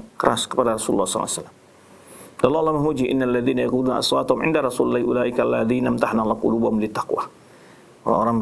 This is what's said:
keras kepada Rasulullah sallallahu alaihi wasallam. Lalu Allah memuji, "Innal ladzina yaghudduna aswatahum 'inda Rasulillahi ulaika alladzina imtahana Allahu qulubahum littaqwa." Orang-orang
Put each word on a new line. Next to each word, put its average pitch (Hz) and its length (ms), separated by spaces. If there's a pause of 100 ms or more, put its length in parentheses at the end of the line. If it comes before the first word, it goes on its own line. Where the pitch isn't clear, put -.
(140)
keras - 320
kepada 117 320
Rasulullah 104 320
sallallahu - 160
alaihi - 160
wasallam. - 160 (800)
Lalu 131 240
Allah 160 160
memuji, 147 320
"Innal 131 240
ladzina 123 320
yaghudduna 123 320
aswatahum 131 480
'inda 156 160
Rasulillahi 123 480
ulaika 123 320
alladzina 120 480
imtahana 113 320
Allahu 110 240
qulubahum 113 400
littaqwa." - 480 (720)
Orang-orang 113 360